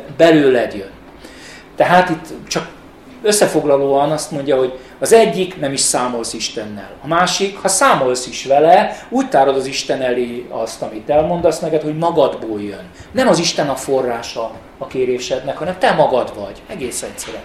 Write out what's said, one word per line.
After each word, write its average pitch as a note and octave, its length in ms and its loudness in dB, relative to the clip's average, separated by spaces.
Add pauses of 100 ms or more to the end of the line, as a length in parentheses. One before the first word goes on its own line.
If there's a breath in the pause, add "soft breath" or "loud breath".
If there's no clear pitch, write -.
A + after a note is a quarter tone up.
(180)
belőled C3+ 560 6
jön. G2 180 -12 (840 loud breath)
Tehát F3 340 4
itt - 380 -10
csak - 260 -6 (480)
összefoglalóan C#3+ 920 2
azt - 200 -4
mondja, C#3 260 0
hogy B2+ 220 0 (200 loud breath)
az C3+ 140 2
egyik, F#3 460 4
nem C#3 140 -4
is C3 60 -4
számolsz B2 540 -2
Istennel. G#2+ 560 -10 (140)
A C3 40 -12
másik, F3+ 500 0
ha - 100 -2
számolsz D3+ 600 2
is - 180 -10
vele, D#3+ 520 6 (120)
úgy B3+ 200 -2
tárod C#3 260 4
az B2+ 100 -2
Isten C3+ 360 -4
elé A#2+ 480 -2
azt, A#2 320 -8
amit A2 280 -8
elmondasz D#3+ 500 2
neked, D#3 220 -2
hogy D3+ 160 -4
magadból C3 640 0
jön. G2 220 -10 (280 loud breath)
Nem B3+ 160 0
az E3 120 4
Isten E3 300 -2
a C3+ 60 -2
forrása A#2+ 760 -4 (260)
a C3+ 100 -10
kérésednek, B2+ 680 -4
hanem F3+ 220 -6
te A#3 120 2
magad C3+ 480 2
vagy. G2+ 280 -12
Egész - 340 -8
egyszerűen - 440 -12